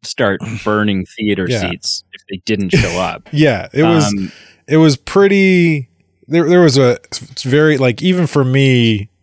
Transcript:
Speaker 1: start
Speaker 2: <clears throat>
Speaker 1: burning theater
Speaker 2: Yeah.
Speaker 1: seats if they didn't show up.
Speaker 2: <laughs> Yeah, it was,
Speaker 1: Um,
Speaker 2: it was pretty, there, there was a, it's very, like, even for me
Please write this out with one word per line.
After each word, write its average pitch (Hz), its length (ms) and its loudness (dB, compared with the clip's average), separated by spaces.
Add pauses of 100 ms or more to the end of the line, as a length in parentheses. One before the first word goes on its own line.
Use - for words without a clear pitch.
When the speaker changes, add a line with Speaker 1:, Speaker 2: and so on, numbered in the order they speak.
Speaker 1:
start 101 360 -4 (120)
Speaker 2:
<clears throat> 113 120 -12
Speaker 1:
burning 104 420 -2 (120)
theater 101 300 -4
Speaker 2:
Yeah. 120 120 -2 (100)
Speaker 1:
seats - 340 -10 (100)
if - 160 -20
they 95 160 -12
didn't 98 240 -4
show 92 300 0
up. 87 300 -6
Speaker 2:
<laughs> - 40 -16
Yeah, 131 400 0
it 139 100 0
was, - 240 2
Speaker 1:
Um, 98 240 -6 (360)
Speaker 2:
it 151 100 2
was 156 180 4
pretty, 185 960 2 (380)
there, 160 220 0
there 180 120 6
was 143 160 4
a, 127 160 4 (180)
it's - 320 -14
very, 147 340 2
like, 127 240 0
even 180 260 0
for 143 180 0
me 123 640 2 (140)